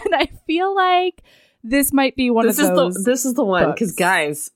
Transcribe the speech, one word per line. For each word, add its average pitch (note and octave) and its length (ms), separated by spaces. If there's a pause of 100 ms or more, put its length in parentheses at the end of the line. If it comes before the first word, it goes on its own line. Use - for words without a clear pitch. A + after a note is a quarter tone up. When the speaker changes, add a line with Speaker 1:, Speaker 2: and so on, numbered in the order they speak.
Speaker 1:
And G4 100
I C#4+ 120 (180)
feel F#4 300
like F4+ 480 (380)
this C4 300
might C4+ 240
be B3+ 140
one A3+ 180
Speaker 2:
This G3+ 100
Speaker 1:
of G3 60
Speaker 2:
is F#3 60
Speaker 1:
those F3+ 240
Speaker 2:
the, F#3+ 180
this B3+ 140
is B3+ 80
the C4 100
one, F3+ 220 (100)
'cause G#3 140
Speaker 1:
books. D3+ 60
Speaker 2:
guys, F3 600